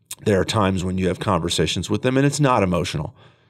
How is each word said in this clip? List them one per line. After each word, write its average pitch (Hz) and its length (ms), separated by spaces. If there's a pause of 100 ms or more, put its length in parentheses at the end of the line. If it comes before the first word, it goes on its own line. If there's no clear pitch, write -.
(240)
There 101 160
are 87 60
times 95 360
when 92 140
you 92 120
have 82 120
conversations 85 720
with 107 100
them 127 160
and 139 80
it's 143 160
not 127 220
emotional 85 520 (360)